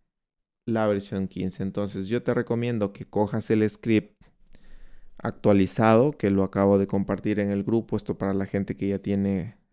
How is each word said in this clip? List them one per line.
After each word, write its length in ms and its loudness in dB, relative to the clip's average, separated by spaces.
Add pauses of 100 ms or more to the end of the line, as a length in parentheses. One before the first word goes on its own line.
(640)
la 220 0
versión 400 -2
quince. 360 -6
Entonces 440 -6
yo 160 -4
te 100 0
recomiendo 600 -2
que 120 -14
cojas 460 -2
el 180 4
script 540 -2 (960)
actualizado, 960 4
que 160 0
lo 140 2
acabo 340 2
de 100 2
compartir 520 -2
en 100 0
el 140 -2
grupo. 340 -2
Esto 200 -6
para 160 -2
la 120 -2
gente 300 -4
que 120 -4
ya 120 -2
tiene 580 -2 (160)